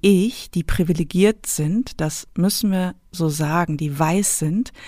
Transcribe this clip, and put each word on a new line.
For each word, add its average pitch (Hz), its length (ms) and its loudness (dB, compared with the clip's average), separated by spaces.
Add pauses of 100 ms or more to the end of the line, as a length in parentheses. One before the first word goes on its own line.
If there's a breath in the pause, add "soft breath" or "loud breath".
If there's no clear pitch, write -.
ich, 202 480 2
die 170 140 -2
privilegiert 175 840 2
sind, 170 560 -4
das 156 340 -6
müssen 196 360 0
wir 185 240 -2 (160)
so 165 180 -2
sagen, 156 480 -2
die 143 200 -4
weiß 165 420 0
sind, 170 340 -2 (140 loud breath)